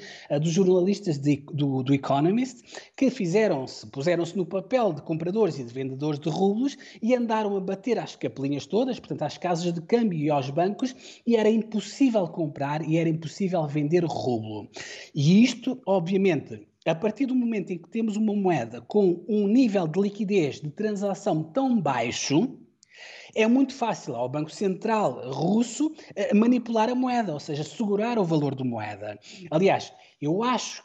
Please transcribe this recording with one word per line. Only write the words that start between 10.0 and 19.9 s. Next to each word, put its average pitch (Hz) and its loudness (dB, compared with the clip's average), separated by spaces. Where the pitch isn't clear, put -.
e 151 0
aos 139 0
bancos, 185 -2
e 233 2
era 214 4
impossível 220 2
comprar 147 -4
e 156 2
era 165 2
impossível 165 -2
vender 151 2
rublo. 110 -4
E 175 6
isto, 254 -2
obviamente, 185 0
a 165 0
partir 220 -2
do 254 -2
momento 226 -2
em 175 -6
que 160 -18
temos 226 -2
uma 214 0
moeda 156 0
com 190 2
um 208 2
nível 208 4
de 156 0